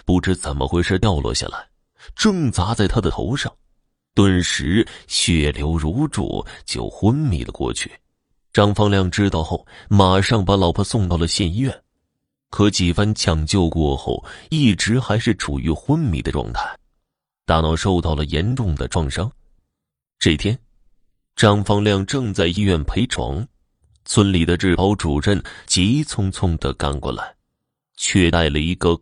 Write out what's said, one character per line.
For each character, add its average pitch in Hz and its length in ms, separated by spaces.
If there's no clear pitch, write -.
不 90 160
知 92 140
怎 69 200
么 67 120
回 85 160
事 90 160
掉 87 220
落 60 120
下 - 140
来， - 220
正 180 340
砸 101 240
在 101 140
他 - 120
的 78 100
头 117 260
上， - 140
顿 95 300
时 85 420
血 73 460
流 76 260
如 95 300
注， 58 360
就 57 240
昏 107 240
迷 113 300
了 - 80
过 57 200
去。 - 180
张 104 220
方 104 160
亮 98 180
知 101 220
道 87 100
后， 82 240
马 95 320
上 101 240
把 98 120
老 90 160
婆 101 120
送 101 240
到 87 80
了 82 120
县 87 220
医 98 100
院， 131 220
可 104 180
几 90 240
番 104 220
抢 78 320
救 87 240
过 76 260
后， - 260
一 143 240
直 113 260
还 107 180
是 110 180
处 69 220
于 80 120
昏 139 280
迷 98 220
的 - 100
状 60 220
态， - 260
大 82 140
脑 80 140
受 90 240
到 80 160
了 73 120
严 80 280
重 107 200
的 67 140
创 78 220
伤。 101 200
这 82 180
天， 107 220
张 104 300
方 104 180
亮 101 220
正 120 300
在 85 140
医 90 120
院 92 240
陪 101 220
床， 67 400
村 101 260
里 85 140
的 85 120
治 87 200
保 95 180
主 76 260
任 95 220
急 113 400
匆 98 260
匆 87 280
地 67 160
赶 71 240
过 65 140
来， - 220
却 87 340
带 82 200
了 73 80
一 80 160
个 85 280